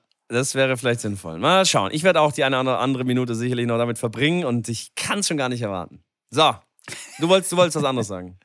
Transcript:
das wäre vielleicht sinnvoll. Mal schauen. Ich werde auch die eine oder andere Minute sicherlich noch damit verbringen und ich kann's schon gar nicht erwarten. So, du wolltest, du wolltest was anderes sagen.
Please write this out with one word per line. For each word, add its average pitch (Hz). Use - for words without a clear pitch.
das 127
wäre 131
vielleicht 120
sinnvoll. 92
Mal 180
schauen. 98
Ich 156
werde 175
auch 151
die 151
eine 135
oder 127
andere 127
Minute 123
sicherlich 120
noch 117
damit 120
verbringen 143
und 120
ich -
kann's 196
schon 165
gar 131
nicht 117
erwarten. 92
So, 135
du 170
wolltest, 185
du 175
wolltest 170
was 147
anderes 123
sagen. 90